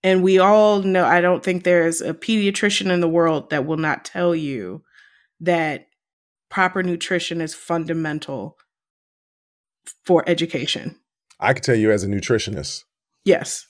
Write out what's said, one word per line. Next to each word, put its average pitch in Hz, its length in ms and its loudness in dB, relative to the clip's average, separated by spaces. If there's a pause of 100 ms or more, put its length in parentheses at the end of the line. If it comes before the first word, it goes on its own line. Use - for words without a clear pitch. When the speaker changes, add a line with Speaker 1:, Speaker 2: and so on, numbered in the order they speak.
Speaker 1:
And 185 200 4
we 185 160 4
all 208 440 6
know, 185 240 2
I 175 160 4
don't 180 200 2
think 180 220 -2
there 175 220 4
is 165 160 -2
a 160 120 -4
pediatrician 202 800 0
in 175 80 2
the 170 80 0
world 165 420 0
that 143 160 -2
will 160 120 -4
not 156 260 -4
tell 175 320 -2
you 123 480 -8 (560)
that 165 460 -2 (640)
proper 185 320 0
nutrition 175 580 -4
is 160 140 -8
fundamental 160 1040 -6 (1500)
for 180 240 4
education. 170 680 -4 (440)
Speaker 2:
I 127 140 2
can - 80 -6
tell 127 120 2
you 110 160 2
as 101 140 2
a 98 40 -4
nutritionist. 101 760 -4 (400)
Speaker 1:
Yes. - 460 0